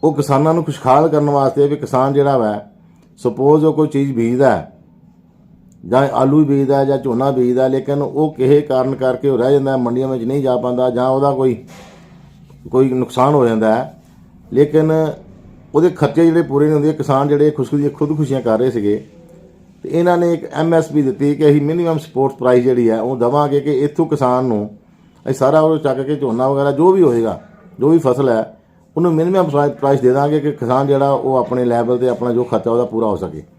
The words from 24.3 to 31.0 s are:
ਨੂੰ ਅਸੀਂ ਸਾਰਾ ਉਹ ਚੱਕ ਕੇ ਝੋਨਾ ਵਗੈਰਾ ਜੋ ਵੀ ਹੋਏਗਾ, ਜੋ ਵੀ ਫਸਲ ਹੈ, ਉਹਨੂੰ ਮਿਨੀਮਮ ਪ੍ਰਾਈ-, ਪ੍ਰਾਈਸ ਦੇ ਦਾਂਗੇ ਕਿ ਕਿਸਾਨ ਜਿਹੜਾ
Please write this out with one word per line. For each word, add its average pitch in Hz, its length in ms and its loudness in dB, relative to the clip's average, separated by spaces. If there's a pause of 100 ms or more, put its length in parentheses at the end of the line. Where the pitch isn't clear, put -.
ਨੂੰ 107 340 -4 (480)
ਅਸੀਂ 131 80 -2
ਸਾਰਾ 139 260 2
ਉਹ 156 180 2
ਚੱਕ 135 220 -4
ਕੇ 143 160 -4
ਝੋਨਾ 127 320 -2
ਵਗੈਰਾ 139 240 0
ਜੋ 165 200 2
ਵੀ 190 100 2
ਹੋਏਗਾ, 117 380 0 (400)
ਜੋ 135 80 2
ਵੀ 165 100 4
ਫਸਲ 135 300 0
ਹੈ, 110 260 -2 (420)
ਉਹਨੂੰ 170 180 0
ਮਿਨੀਮਮ 175 340 0
ਪ੍ਰਾਈ-, 143 220 0
ਪ੍ਰਾਈਸ 139 300 0
ਦੇ 123 100 4
ਦਾਂਗੇ 143 300 0
ਕਿ 143 120 -4
ਕਿਸਾਨ 127 340 -2
ਜਿਹੜਾ 139 240 0